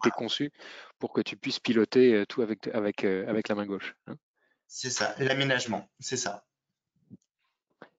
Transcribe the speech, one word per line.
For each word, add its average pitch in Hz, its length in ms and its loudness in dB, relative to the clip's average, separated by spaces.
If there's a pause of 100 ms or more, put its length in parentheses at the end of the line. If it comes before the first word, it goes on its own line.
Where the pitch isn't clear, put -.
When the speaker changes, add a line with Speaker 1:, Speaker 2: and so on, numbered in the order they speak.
Speaker 1:
Voilà. 117 120 2
Speaker 2:
conçu 135 360 -4 (480)
pour - 120 -6
que - 80 -2
tu 107 160 -2
puisses - 240 -6
piloter, 120 540 6
euh, 101 120 4
tout - 160 -4
avec, 110 280 -4
avec, 104 340 -2
euh, 95 240 0
avec 110 220 -2
la 107 60 0
main 104 100 -2
gauche, 98 300 -6 (120)
hein. 147 80 -10 (520)
Speaker 1:
C'est - 220 -8
ça, - 300 -2
l'aménagement, 131 720 0 (100)
c'est - 160 -6
ça. - 300 -6 (1500)